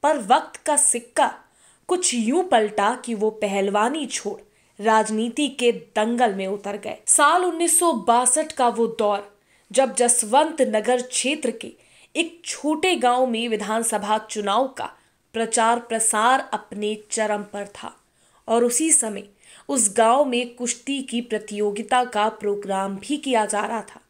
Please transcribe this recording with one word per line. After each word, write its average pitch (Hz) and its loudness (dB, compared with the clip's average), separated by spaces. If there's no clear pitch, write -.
पर 302 4
वक्त 240 0
का 294 0
सिक्का 254 2
कुछ 359 0
यूं 247 2
पलटा 214 2
कि 233 -6
वो 214 0
पहलवानी 208 0
छोड़ - -8
राजनीति 220 2
के 247 2
दंगल 220 0
में 190 -4
उतर 202 -6
गए। - -10
साल 320 4
उन्नीस 339 0
सौ 339 4
बासठ 240 2
का 240 2
वो 226 0
दौर, 208 -4
जब 254 2
जसवंत 247 2
नगर 220 0
क्षेत्र 269 -4
के 123 -12
एक 330 -4
छोटे 311 -2
गांव 247 2
में 233 -4
विधानसभा 214 -2
चुनाव 214 -2
का - -10
प्रचार 226 2
प्रसार 233 2
अपने 208 -6
चरम 208 -2
पर 202 -10
था - -16
और 233 4
उसी 269 2
समय 202 -2
उस 240 0
गांव 233 6
में 240 -2
कुश्ती 262 -6
की 240 -6
प्रतियोगिता 214 -2
का 214 0
प्रोग्राम 202 -4
भी 269 -6
किया 240 0
जा 208 -2
रहा 220 -4
था। - -20